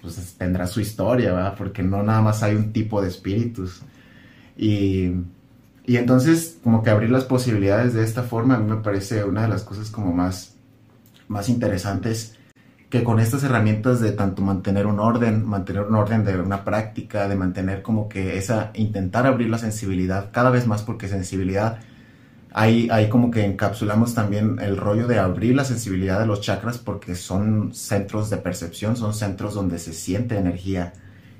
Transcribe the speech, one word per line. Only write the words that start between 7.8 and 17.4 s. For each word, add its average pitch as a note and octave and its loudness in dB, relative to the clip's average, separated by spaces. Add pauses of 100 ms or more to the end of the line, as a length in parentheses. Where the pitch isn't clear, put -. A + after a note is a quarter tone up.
de A2 2
esta A2 -2
forma, B2 2
a A2 2
mí G#2+ 0
me A2 -2
parece G2+ -2
una G2+ 0
de A2 2
las F2+ 0
cosas G#2+ -10
como F#2+ -4
más, F2+ -2 (720)
más G#2 -4
interesantes, G2+ -2 (520)
que A#2 2
con A2+ 4
estas B2+ 2
herramientas A2+ 2
de G#2+ 2
tanto G2 -2
mantener G2 0
un G#2 0
orden, A2 2
mantener G2 -2
un A2 0
orden G#2+ 2
de F#2 0
una G2 -2
práctica, G#2 -4
de G2+ 0
mantener F#2+ -2